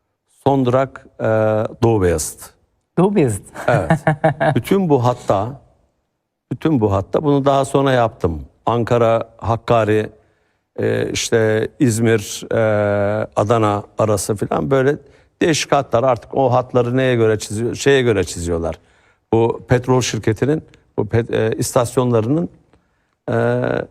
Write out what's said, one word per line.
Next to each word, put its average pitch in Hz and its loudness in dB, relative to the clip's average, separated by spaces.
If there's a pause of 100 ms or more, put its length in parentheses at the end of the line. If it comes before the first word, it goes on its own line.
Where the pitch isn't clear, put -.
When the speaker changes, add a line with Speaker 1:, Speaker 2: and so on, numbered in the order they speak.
(440)
Speaker 1:
son 135 2
durak, 131 0 (140)
e, 120 -6 (580)
Doğu 113 2
Beyazıt. - -4 (440)
Speaker 2:
Doğu 202 2
Beyazıt. 127 0 (200)
Speaker 1:
Evet. 110 0 (340)
Speaker 2:
<laughs> 156 0
Speaker 1:
Bütün 185 0
bu 131 2
hatta, 123 -2 (920)
bütün 143 0
bu 104 2
hatta 98 -2
bunu 143 2
daha 139 2
sonra 139 2
yaptım. 95 -2 (220)
Ankara, 113 0
Hakkari, 110 0 (680)
e, 113 -2
işte 110 0 (120)
İzmir, 113 0
e, 110 0 (800)
Adana 107 0 (160)
arası 107 0
falan - -4
böyle 135 2 (460)
değişik - 0
hatlar. 123 0
Artık 127 -2
o 131 2
hatları 123 0
neye 131 0
göre 110 2
çiziyor, 110 -6
şeye 139 2
göre 101 2
çiziyorlar. 85 -6 (540)
Bu 117 0
petrol 127 2
şirketinin, 120 -2 (320)
bu - -2
pet-, 117 -2
e, 110 0
istasyonlarının, 123 0 (840)
e, 117 -2 (560)